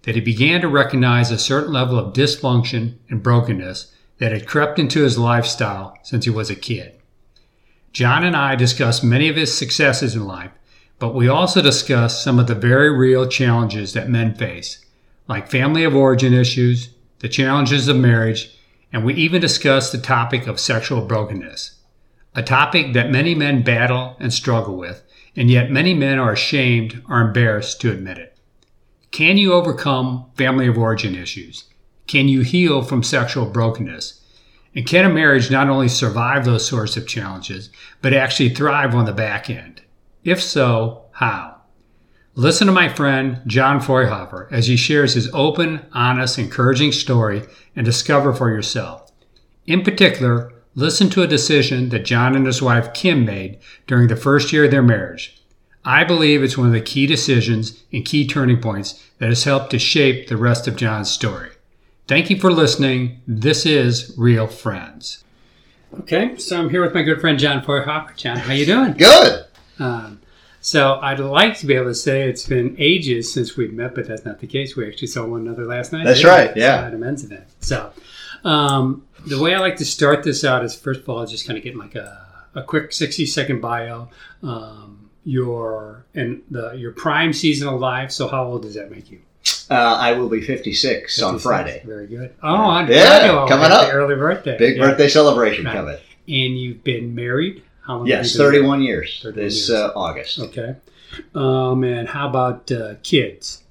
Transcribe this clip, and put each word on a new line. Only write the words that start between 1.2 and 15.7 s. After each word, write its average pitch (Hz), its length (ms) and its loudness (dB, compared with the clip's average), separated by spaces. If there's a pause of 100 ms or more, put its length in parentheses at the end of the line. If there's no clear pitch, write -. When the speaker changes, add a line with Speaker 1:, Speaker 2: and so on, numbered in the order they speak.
Speaker 1:
a 113 60 -2
certain 147 360 -2
level 127 260 0
of 98 140 -6
dysfunction 123 800 0 (140)
and 113 120 -4
brokenness 101 680 -2 (280)
that 113 120 -2
had 107 160 -6
crept 147 320 0
into 147 240 0
his 123 140 2
lifestyle 117 840 -2
since 117 220 -4
he 120 80 -2
was 107 180 -4
a 98 60 -6
kid. - 420 -10 (920)
John 131 320 0
and 175 100 0
I 139 220 0
discussed 120 480 0
many 127 240 2
of 147 80 -2
his 156 220 -2
successes 127 580 0
in 107 100 -4
life, 92 260 -14 (460)
but 120 160 -6
we 123 140 2
also 175 340 4
discussed 120 600 2
some 123 160 4
of 123 80 4
the 117 80 -2
very 127 340 4
real 131 380 4
challenges 117 680 -2
that 107 140 -6
men 113 260 0
face, 87 520 -12 (420)
like 101 240 -8
family 147 320 0